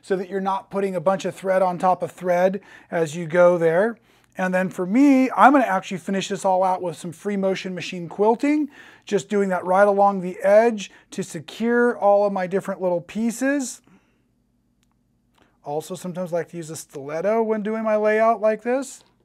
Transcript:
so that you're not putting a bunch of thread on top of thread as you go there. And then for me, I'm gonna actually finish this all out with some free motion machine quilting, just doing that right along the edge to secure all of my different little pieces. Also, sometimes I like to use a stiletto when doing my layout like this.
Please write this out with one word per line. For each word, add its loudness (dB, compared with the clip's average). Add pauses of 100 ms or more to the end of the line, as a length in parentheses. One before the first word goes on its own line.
so -4
that -4
you're -4
not -4
putting -2
a -4
bunch 0
of -6
thread 0
on 0
top 0
of -8
thread 0 (280)
as -2
you -8
go 6
there. 2 (420)
And -2
then 0
for -6
me, 6
I'm 8
gonna 4
actually -4
finish -6
this -6
all 2
out 0
with -8
some -12
free -6
motion -4
machine -10
quilting, 0 (340)
just -4
doing 0
that -2
right 4
along 2
the -8
edge 4 (180)
to -8
secure -2
all 4
of 0
my -4
different -4
little 0
pieces. -4 (1800)
Also, -8
sometimes -10
I -2
like -6
to -16
use -12
a -12
stiletto -4
when -4
doing -6
my 0
layout 2
like -2
this. -6 (220)